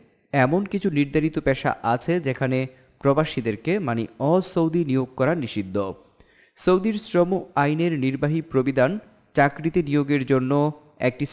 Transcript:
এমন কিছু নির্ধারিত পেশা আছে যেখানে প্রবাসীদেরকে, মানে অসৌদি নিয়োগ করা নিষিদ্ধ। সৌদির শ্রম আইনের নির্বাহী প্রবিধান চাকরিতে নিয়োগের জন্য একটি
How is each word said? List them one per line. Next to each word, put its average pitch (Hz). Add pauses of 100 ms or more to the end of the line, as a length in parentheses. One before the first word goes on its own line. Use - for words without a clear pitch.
(320)
এমন 143 (100)
কিছু 196 (100)
নির্ধারিত 147 (100)
পেশা 135 (120)
আছে 127
যেখানে 131 (440)
প্রবাসীদেরকে, 139
মানে 120 (300)
অসৌদি 175
নিয়োগ 131 (100)
করা 131
নিষিদ্ধ। 104 (840)
সৌদির 190
শ্রম 175 (320)
আইনের 160 (120)
নির্বাহী 143 (120)
প্রবিধান 131 (460)
চাকরিতে 151
নিয়োগের 143
জন্য 131 (560)
একটি 131